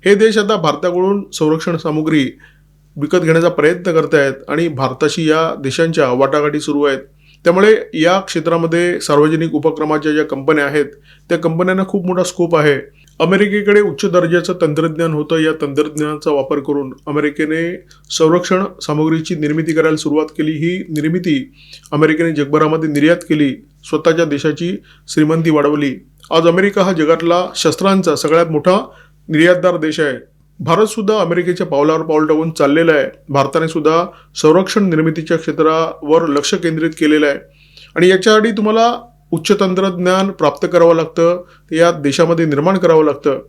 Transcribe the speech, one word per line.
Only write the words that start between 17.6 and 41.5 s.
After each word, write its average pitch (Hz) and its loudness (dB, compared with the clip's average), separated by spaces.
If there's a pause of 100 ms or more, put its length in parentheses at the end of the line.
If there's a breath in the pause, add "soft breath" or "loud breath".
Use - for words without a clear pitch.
संरक्षण 175 0 (180)
सामुग्रीची 160 -2
निर्मिती 151 -2
करायला 156 2
सुरुवात 151 -2
केली. 156 -4
ही 165 -4 (120)
निर्मिती 156 -2 (400 loud breath)
अमेरिकेने 156 2
जगभरामध्ये 151 0
निर्यात 151 2
केली, 147 0 (360)
स्वतःच्या 165 0
देशाची 156 -4 (320 soft breath)
श्रीमंती 160 0
वाढवली. 147 0 (360)
आज 170 4
अमेरिका 190 2
हा 190 0
जगातला 165 2 (100)
शस्त्रांचा 185 0
सगळ्यात 160 2
मोठा 180 2 (520 loud breath)
निर्यातदार 175 2
देश 156 -4
आहे. 139 -2 (420)
भारत 175 2
सुद्धा 214 -2
अमेरिकेच्या 175 -2
पावलावर 156 0
पाऊल 156 0
टाकून 160 0
चाललेला 156 2
आहे. 143 2 (200)
भारताने 139 0
सुद्धा 160 0 (300 loud breath)
संरक्षण 185 2
निर्मितीच्या 160 0
क्षेत्रावर 160 0
लक्ष 143 -2
केंद्रित 165 -2
केलेलं 151 2
आहे 143 -2 (560 soft breath)
आणि 170 4
याच्यासाठी 214 4
तुम्हाला 220 2 (380)
उच्च 170 0
तंत्रज्ञान 190 0
प्राप्त 160 -2
करावं 170 6
लागतं, 165 0 (280 soft breath)